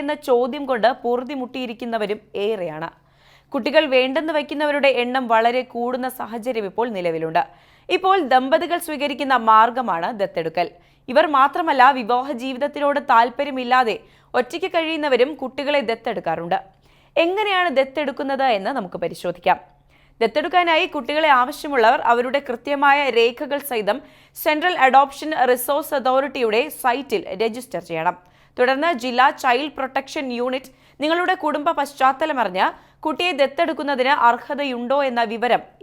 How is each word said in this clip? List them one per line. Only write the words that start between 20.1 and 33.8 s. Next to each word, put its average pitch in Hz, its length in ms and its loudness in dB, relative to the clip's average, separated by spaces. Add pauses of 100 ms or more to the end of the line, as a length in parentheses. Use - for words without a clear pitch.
ദത്തെടുക്കാനായി 320 720 2
കുട്ടികളെ 302 360 0 (100)
ആവശ്യമുള്ളവർ 269 600 2 (120)
അവരുടെ 247 360 0
കൃത്യമായ 277 680 2
രേഖകൾ 254 420 0 (100)
സഹിതം 220 280 -2 (460)
സെൻട്രൽ 320 320 0 (100)
അഡോപ്ഷൻ 277 460 4 (200)
റിസോഴ്സ് 285 480 -2
അതോറിറ്റിയുടെ 254 600 0 (200)
സൈറ്റിൽ 254 400 -2 (200)
രജിസ്റ്റർ 226 480 -4
ചെയ്യണം. 170 260 -2 (440)
തുടർന്ന് 269 320 2 (120)
ജില്ലാ 247 240 4 (160)
ചൈൽഡ് 269 340 0
പ്രൊട്ടക്ഷൻ 269 500 -6 (120)
യൂണിറ്റ് 254 320 -6 (320)
നിങ്ങളുടെ 349 400 0
കുടുംബ 302 360 -2
പശ്ചാത്തലമറിഞ്ഞ് 262 880 0 (400)
കുട്ടിയെ 349 240 -2 (100)
ദത്തെടുക്കുന്നതിന് 277 720 0 (160)